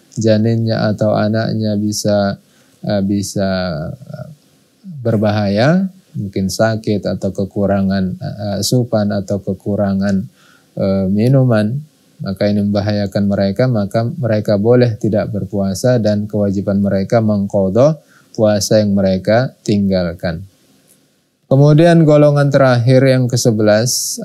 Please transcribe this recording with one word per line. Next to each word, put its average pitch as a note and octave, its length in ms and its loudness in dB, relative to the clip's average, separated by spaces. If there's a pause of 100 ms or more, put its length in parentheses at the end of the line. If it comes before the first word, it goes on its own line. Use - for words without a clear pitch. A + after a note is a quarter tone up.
(180)
janinnya A2 760 0
atau G#2+ 240 0
anaknya G#2+ 640 -2
bisa, G#2 640 -2 (420)
eh, G#2 220 -2
bisa, G2+ 440 -2 (440)
eh, - 340 -16 (560)
berbahaya, A2+ 1040 0 (300)
mungkin G2 320 -4
sakit G#2+ 560 -2
atau F#2 280 -4
kekurangan, G2 840 -2
eh, G2+ 440 -8
asupan A2 520 0
atau G2+ 280 -4
kekurangan, G2 720 -2 (640)
eh, G2 320 0
minuman, A#2+ 720 2 (400)
maka G2 260 -4
ini G#3 180 0
membahayakan G2+ 600 -2
mereka, G2 400 0
maka A2+ 400 -2
mereka A2 520 -2
boleh A#2 400 2
tidak G#2+ 360 -2
berpuasa G2 640 -2
dan G#2+ 320 -2
kewajiban G2+ 500 -2
mereka G2 400 0
mengqadha G#2 760 0 (360)
puasa G#2+ 480 2
yang G2+ 160 0
mereka G2 560 0 (120)
tinggalkan. F#2 800 -2 (1040)
Kemudian D3+ 520 6
golongan D3 480 4
terakhir C3 560 4
yang B2+ 240 2
kesebelas A2 960 0